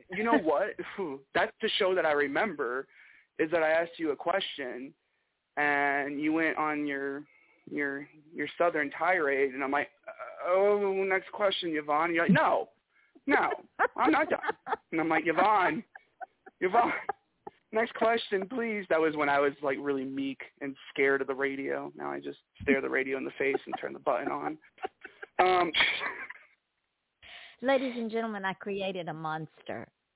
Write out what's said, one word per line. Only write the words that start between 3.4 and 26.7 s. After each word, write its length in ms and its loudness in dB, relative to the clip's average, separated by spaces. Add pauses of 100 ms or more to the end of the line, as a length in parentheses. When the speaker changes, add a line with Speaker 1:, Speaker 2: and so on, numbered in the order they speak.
Speaker 1:
that 120 2
I 80 4
asked 280 0
you 120 0
a 40 -2
question, 800 -4 (640)
and 640 2
you 100 0
went 260 2
on 300 0
your, 360 -4 (460)
your, 380 -4 (260)
your 140 -4 (100)
Southern 340 2
tirade, 640 2
and 100 -4
I'm 80 -2
like, 180 -2 (580)
"Oh, 600 4
next 240 0
question, 440 0
Yvonne." 380 0
You're 120 2
like, 60 6
"No, 380 2 (580)
no, 220 4 (480)
I'm 140 4
not 180 2
done." 100 -2 (520)
And 100 0
I'm 80 0
like, 180 2
"Yvonne, 560 2 (760)
Yvonne, 340 2 (800)
next 240 -2
question, 520 0
please." 420 -4
That 120 4
was 140 2
when 140 2
I 100 4
was, 140 4 (100)
like, 180 0
really 240 0
meek 340 -4 (220)
and 140 -8 (180)
scared 280 4
of 60 -6
the 80 -2
radio. 600 -4
Now 160 -8
I 80 -6
just 200 -12 (220)
stare 200 2
the 80 -2
radio 280 -2
in 80 -6
the 140 -8
face 260 0
and 140 -12
turn 140 -8
the 60 -14
button 280 -2
on. 300 -6 (840)
Um, 360 4
<laughs> 60 4 (1800)